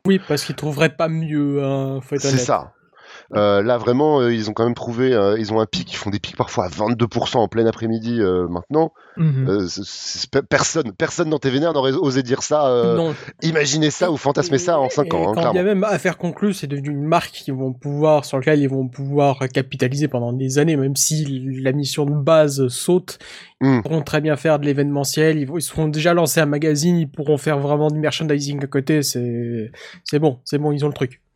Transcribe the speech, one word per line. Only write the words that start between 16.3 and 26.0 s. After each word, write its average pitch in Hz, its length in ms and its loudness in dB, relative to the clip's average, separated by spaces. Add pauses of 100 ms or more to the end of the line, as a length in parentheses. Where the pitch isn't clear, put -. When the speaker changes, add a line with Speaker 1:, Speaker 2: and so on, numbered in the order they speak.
Speaker 1:
c'est 156 140 -8
devenu 143 220 -6
une 143 140 -4
marque 165 280 0
qu'ils - 240 -8
vont 131 180 -4
pouvoir, 147 520 2
sur 139 120 -4
laquelle 147 220 4
ils 139 100 2
vont 135 180 -2
pouvoir 139 520 0 (120)
capitaliser 135 560 0
pendant 120 240 -2
des 131 280 0
années, 156 180 4
même 139 180 0
si 135 640 -4
la 131 100 2
mission 143 340 0
de 143 80 0
base 147 540 4
saute, 180 500 0 (440)
Speaker 2:
Hmm. 131 180 4
Speaker 1:
ils - 20 -2
pourront 151 200 -2
très 151 200 -2
bien 151 160 0
faire 156 200 2
de 143 80 -2
l'événementiel, 143 720 2
ils 143 80 -2
vont, 147 120 -6
ils 160 40 -4
seront 156 280 -2
déjà 156 240 2